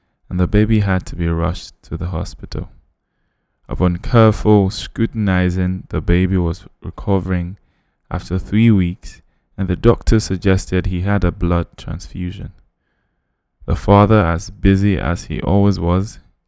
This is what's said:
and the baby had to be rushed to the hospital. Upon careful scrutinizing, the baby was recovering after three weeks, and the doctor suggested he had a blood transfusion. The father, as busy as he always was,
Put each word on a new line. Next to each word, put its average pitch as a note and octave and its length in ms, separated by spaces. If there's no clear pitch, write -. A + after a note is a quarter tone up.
and F2+ 100
the F2 60
baby G#2+ 340
had F#2+ 280
to - 60
be E2+ 140
rushed E2+ 540
to E2+ 160
the E2+ 80
hospital. - 640
Upon F2+ 300
careful G#2+ 720
scrutinizing, F#2 1200
the E2+ 140
baby F2+ 340
was E2+ 300
recovering F2+ 760
after F2 280
three A2+ 320
weeks, F2+ 520
and F#2+ 100
the F2+ 100
doctor A2+ 440
suggested F#2+ 680
he F2+ 160
had G2+ 220
a E2+ 80
blood E2+ 360
transfusion. F2 760
The - 120
father, G2+ 500
as E2 240
busy G2 480
as - 280
he D#2 140
always G2+ 400
was, F#2 380